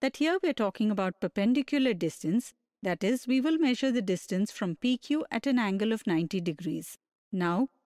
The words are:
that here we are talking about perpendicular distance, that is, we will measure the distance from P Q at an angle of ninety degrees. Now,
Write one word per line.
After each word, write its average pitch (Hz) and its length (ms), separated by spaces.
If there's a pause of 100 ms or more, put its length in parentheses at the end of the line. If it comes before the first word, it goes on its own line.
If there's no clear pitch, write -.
that 269 160
here 320 260
we 359 60
are 277 40
talking 214 380
about 190 300
perpendicular 254 760
distance, 170 580 (300)
that 180 200
is, 240 220
we 254 160
will 320 160
measure 269 340
the 247 120
distance 185 480
from 175 240
P 247 240
Q 302 320
at 233 160
an 269 100
angle 208 340
of 220 140
ninety 170 340
degrees. 165 600 (320)
Now, 180 380 (160)